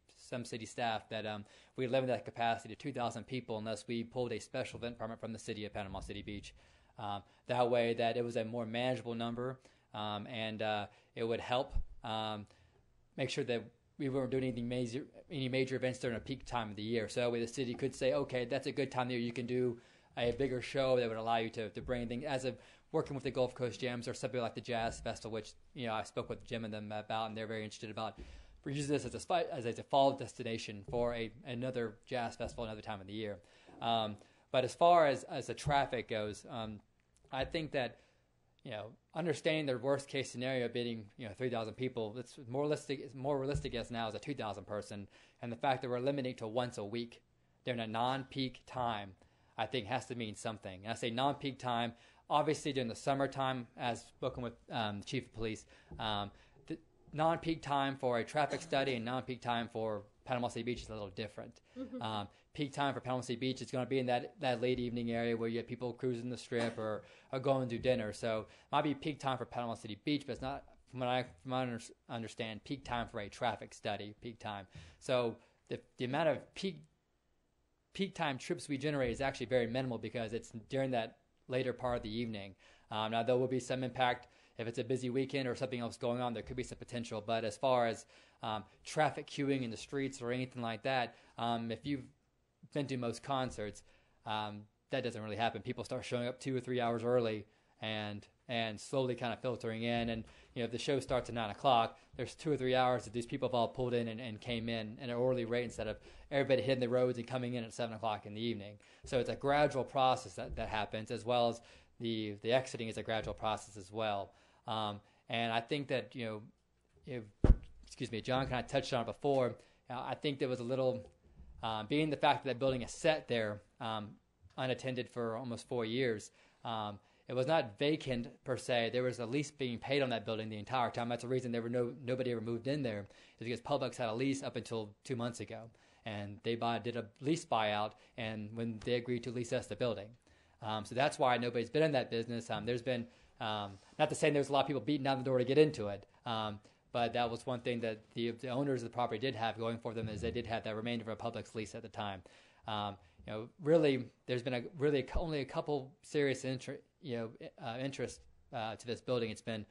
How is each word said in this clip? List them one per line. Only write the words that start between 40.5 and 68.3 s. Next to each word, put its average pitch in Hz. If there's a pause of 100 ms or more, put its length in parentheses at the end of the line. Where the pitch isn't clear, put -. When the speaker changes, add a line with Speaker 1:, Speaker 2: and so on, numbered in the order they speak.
Speaker 1:
being, 117 (140)
you 120
know, 98
three 127
thousand 113
people, 120
it's - (100)
more 131
realistic, 147
it's 123
more 139
realistic 139
as 117
now 117
as 107
a 107
two -
thousand 104
person, 104 (340)
and 120
the 117
fact 131
that 127
we're 123
limiting 131
to 113
once 117
a 107
week 117 (420)
during 120
a 113
non-peak 131
time, 113 (480)
I 113
think 120
has 120
to 127
mean 110
something. 101
And 110
I -
say 117
non-peak 135
time, 120 (380)
obviously 151
during 131
the 107
summertime, 135 (100)
as 120
spoken 127
with, 120 (160)
um, 107
the 95
chief 127
of -
police, 110 (340)
um, 104 (360)
the 165 (340)
non-peak 165
time 139
for 123
a 113
traffic 139
study 135
and 117
non-peak 123
time 117
for 110 (220)
Panama 123
City 117
Beach 120
is -
a 110
little 104
different. 113 (180)
Speaker 2:
Mm-hmm. 254
Speaker 1:
Um, 107 (240)
peak 143
time 139
for 127
Panama 127
City 120
Beach 131
is 117
gonna 127
be 135
in 127
that, 123
that 123
late 123
evening 120
area 117
where 113
you 117
have 113
people 120
cruising 123
the 120
strip 117
or, 107 (260)
or 135
going 131
to 117
dinner. 117
So 110